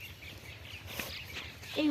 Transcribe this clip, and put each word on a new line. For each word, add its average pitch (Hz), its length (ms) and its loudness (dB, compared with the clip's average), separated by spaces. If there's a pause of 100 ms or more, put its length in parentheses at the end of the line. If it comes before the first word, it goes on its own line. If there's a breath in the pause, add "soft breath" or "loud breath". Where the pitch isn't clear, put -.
(1800)
এই 311 100 12